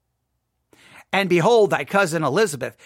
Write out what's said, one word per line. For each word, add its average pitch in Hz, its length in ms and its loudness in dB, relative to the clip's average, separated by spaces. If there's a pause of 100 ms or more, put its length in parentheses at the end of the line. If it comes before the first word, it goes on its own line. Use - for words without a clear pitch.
(1120)
And 190 160 -2
behold, 190 420 2
thy 151 140 -2
cousin 170 400 -2
Elizabeth 139 600 -4